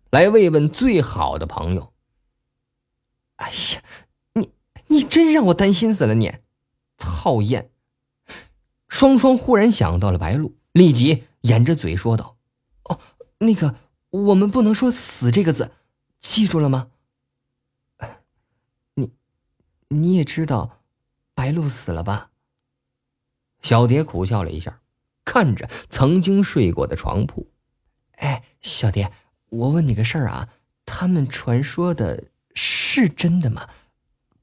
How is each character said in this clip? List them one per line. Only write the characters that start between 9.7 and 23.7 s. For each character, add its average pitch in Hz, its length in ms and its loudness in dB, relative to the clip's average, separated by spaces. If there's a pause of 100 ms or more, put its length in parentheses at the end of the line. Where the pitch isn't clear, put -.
想 156 300 0
到 101 100 0
了 90 80 0
白 85 160 -2
露， 151 220 -4 (160)
立 170 200 6
即 131 320 2 (180)
掩 117 220 4
着 156 120 2
嘴 82 200 -4
说 117 200 -2
道 - 200 -8 (480)
：“哦， - 140 -6 (400)
那 220 160 4
个， 147 220 0 (340)
我 202 240 2
们 196 160 4
不 247 120 2
能 214 120 4
说 247 160 0
死 - 400 -4
这 190 140 2
个 160 80 2
字， - 180 -6 (500)
记 214 280 -2
住 165 100 -2
了 147 100 2
吗 131 200 -2 (2000)
？”“你， 120 180 -8 (760)
你 165 280 0
也 160 80 2
知 160 200 -6
道 120 380 -6 (520)
白 131 180 -4
露 156 160 -2
死 104 240 -8
了 82 100 -6
吧？” 101 280 -6 (1300)
小 120 240 2